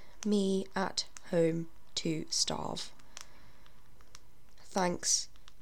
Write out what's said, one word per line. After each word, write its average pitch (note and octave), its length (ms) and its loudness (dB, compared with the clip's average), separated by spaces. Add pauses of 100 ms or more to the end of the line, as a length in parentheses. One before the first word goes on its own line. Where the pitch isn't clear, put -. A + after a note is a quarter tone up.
(240)
me G3 500 4
at F#3+ 300 0 (260)
home E3 380 6 (280)
to D#3+ 340 0
starve. - 600 0 (1700)
Thanks. - 680 2 (340)